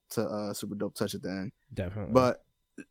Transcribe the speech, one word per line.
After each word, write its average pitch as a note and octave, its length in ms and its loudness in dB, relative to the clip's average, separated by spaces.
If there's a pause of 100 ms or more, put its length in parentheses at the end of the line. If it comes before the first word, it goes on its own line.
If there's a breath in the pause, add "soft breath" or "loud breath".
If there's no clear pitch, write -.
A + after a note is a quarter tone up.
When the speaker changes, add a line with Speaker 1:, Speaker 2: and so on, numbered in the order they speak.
(120)
Speaker 1:
to, A#2 120 0
uh, G#2 300 -2
super G#2 220 -4
dope G2+ 200 -2
touch G#2 200 0
at - 60 -6
the F2+ 80 -6
end. F#2+ 220 -4 (220)
Speaker 2:
Definitely. F#2+ 400 -4
Speaker 1:
But B2 300 6 (480)